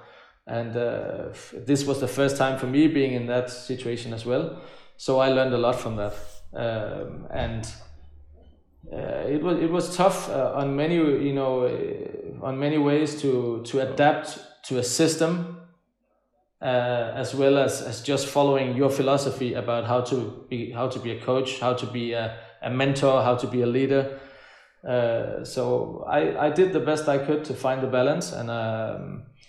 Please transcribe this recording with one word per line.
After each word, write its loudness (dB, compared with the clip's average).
And, -6
uh, -4
f-, -16
this 2
was 0
the 0
first 0
time 2
for -4
me 6
being 2
in -2
that 0
situation -6
as -8
well. -2
So 2
I 6
learned 4
a 4
lot 4
from -4
that. -2
Um, -6
and, -4
uh, -6
it 0
was, 0
it 2
was -2
tough, 2
uh, 0
on 0
many, 0
you 2
know, 0
uh, -4
on -4
many 2
ways 2
to, 0
to 0
adapt 2
to -2
a 2
system, 2
uh, 0
as -4
well 6
as, 2
as -8
just 0
following 2
your 4
philosophy 0
about -2
how 2
to -2
be, -6
how -2
to -6
be -6
a -8
coach, 0
how 2
to -4
be -4
a, -4
a -4
mentor, 4
how 4
to -2
be 0
a 4
leader. 2
Uh, 0
so -2
I, 2
I 2
did 4
the 2
best 0
I 4
could 0
to -4
find -2
the 0
balance, 0
and, -6
um, -4